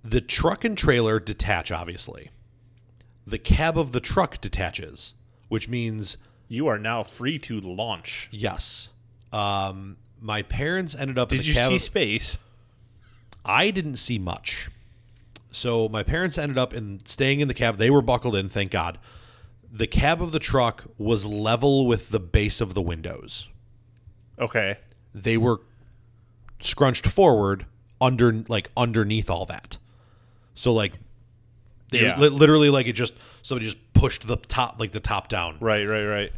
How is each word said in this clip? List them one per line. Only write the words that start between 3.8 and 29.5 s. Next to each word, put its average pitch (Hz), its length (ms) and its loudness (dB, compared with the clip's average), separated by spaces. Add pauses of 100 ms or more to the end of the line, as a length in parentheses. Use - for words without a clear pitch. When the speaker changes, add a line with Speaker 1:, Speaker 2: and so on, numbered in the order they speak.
Speaker 1:
the 123 80 -2
truck - 400 -2
detaches, - 760 -8 (340)
which 110 180 -4
means 113 500 -6 (300)
Speaker 2:
You 135 200 -4
are 107 120 0
now 113 240 -2
free 139 360 -6
to 113 200 -8
launch. 95 720 -8
Speaker 1:
Yes. - 580 -8 (440)
Um, 98 640 -4 (240)
my 107 220 -6
parents 160 520 -4
ended 135 220 -4
up 123 140 0
in 131 60 0
Speaker 2:
Did 147 80 -2
Speaker 1:
the 156 40 -2
Speaker 2:
you 151 60 4
Speaker 1:
cab 120 140 4
Speaker 2:
see 185 60 2
Speaker 1:
of 180 60 0
Speaker 2:
space? 113 560 -2 (1040)
Speaker 1:
I 156 280 2
didn't 151 260 -4
see 117 220 -2
much. - 500 -6 (840)
So 117 380 -2
my 107 140 -4
parents 170 340 -2
ended 147 200 -2
up 127 160 0
in, 101 320 -10
staying 139 340 0
in 147 80 0
the 123 60 -4
cab. 113 240 0
They 110 120 4
were 143 120 6
buckled 120 340 0
in, 95 140 -2
thank 98 220 -2
God. 85 280 -2 (720)
The 110 160 -4
cab 165 340 2
of 170 100 -4
the 156 80 0
truck 120 440 0 (140)
was 104 280 0
level 120 640 2
with 117 220 2
the 107 100 0
base 101 420 0
of 95 120 -4
the 98 80 -2
windows. 82 680 -8 (880)
Speaker 2:
Okay. 107 400 -2 (360)
Speaker 1:
They 113 240 0
were 113 240 2 (1000)
scrunched - 460 2
forward 104 580 4 (340)
under, 120 480 4
like, 107 300 -4
underneath 110 520 0
all 87 160 -2
that. - 320 -12 (800)